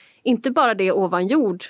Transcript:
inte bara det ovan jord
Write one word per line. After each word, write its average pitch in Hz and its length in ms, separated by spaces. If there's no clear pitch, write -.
inte 247 260
bara 254 240
det 190 180
ovan 185 340
jord 214 440